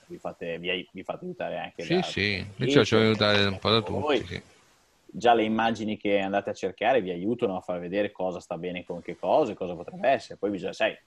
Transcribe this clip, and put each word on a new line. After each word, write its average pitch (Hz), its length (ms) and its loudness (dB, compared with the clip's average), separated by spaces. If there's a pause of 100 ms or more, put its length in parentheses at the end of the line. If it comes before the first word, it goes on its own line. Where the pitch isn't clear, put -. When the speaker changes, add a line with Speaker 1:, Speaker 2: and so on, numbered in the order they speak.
Speaker 1:
vi 87 120 -14
fate, 85 400 -8
vi 87 100 -6
ai-, 90 240 -4
vi 92 100 -12
fate 90 220 -10
aiutare 87 320 -8
anche 85 260 -10
Speaker 2:
Sì, 165 120 0
Speaker 1:
da 185 80 2
Speaker 2:
sì, 98 420 -2 (100)
Speaker 1:
da 131 100 -4
Speaker 2:
io 131 200 6
ci - 80 0
ho 113 40 6
Speaker 1:
voi. 110 100 6
Speaker 2:
aiutato 104 420 4
un 95 100 -4
po' 101 120 0
da 113 80 6
Speaker 1:
Voi. 110 400 0
Speaker 2:
tutti, 90 160 -10
sì. - 60 -10 (680)
Speaker 1:
Già 117 260 4
le 110 100 4
immagini 110 540 0
che 101 220 2
andate 98 300 0
a 101 40 -4
cercare 104 480 0
vi 92 80 -4
aiutano 95 480 -2
a 92 40 -6
far 90 180 -6
vedere 98 320 -2
cosa 90 280 -4
sta 87 180 -8
bene 87 280 -6
con 87 160 -10
che 85 160 -10
cosa 110 360 2
e - 20 -10
cosa 90 180 -6
potrebbe 127 360 -4
essere. 135 280 -2
Poi 104 140 -2
bisogna, 92 220 -6
sai, 107 200 -2 (140)